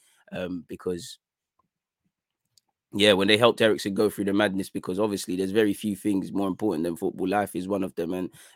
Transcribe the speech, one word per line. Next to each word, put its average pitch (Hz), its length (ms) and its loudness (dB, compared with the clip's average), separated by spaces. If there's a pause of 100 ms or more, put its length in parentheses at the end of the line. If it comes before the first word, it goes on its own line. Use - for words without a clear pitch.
(320)
um, 90 380 -8
because, 90 480 -8 (1800)
yeah, 101 200 6
when 95 140 4
they 107 100 6
helped 117 220 4
Eriksen 107 360 2
go 107 140 2
through 98 160 -4
the 98 80 0
madness, 98 360 0
because 92 300 -6
obviously 101 360 -2
there's 95 160 -2
very 104 220 4
few 101 220 -4
things 95 360 -2
more 98 160 -2
important 90 360 -2
than 85 120 -4
football. 92 320 -4
Life 98 280 -2
is 90 120 -6
one 98 160 -2
of 92 120 -6
them, 85 180 -4
and 92 160 -4 (260)